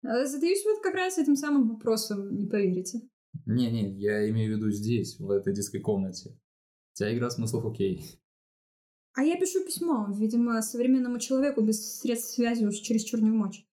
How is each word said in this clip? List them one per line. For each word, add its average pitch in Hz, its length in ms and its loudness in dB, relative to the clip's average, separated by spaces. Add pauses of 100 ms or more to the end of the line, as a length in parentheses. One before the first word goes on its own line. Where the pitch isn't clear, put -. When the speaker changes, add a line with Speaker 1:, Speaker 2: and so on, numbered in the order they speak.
Speaker 1:
А, 247 240 0
задаюсь 330 380 0
вот 427 180 2
как 370 120 0
раз 370 240 -2
этим 285 180 6
самым 285 320 4
вопросом, 214 680 -2
не 202 100 -2
поверите. 190 540 0 (460)
Speaker 2:
Не-не, 113 520 0
я 104 320 2
имею 110 240 2
в 107 40 0
виду 107 120 0
здесь, 104 480 -2
в 98 120 -8
этой 98 240 2
детской 101 260 -4
комнате. 95 580 -4 (540)
Вся 104 220 -2
игра 120 160 -2
смыслов 113 360 -2
окей. - 540 -4 (920)
Speaker 1:
А 262 80 0
я 339 160 2
пишу 370 260 0
письмо. 262 460 0
Видимо, 226 520 2
современному 247 560 2
человеку 262 440 0
без - 380 -2
средств 233 340 -4
связи 233 300 2
уж 208 120 0
чересчур 226 440 -2
невмочь. 214 460 2 (120)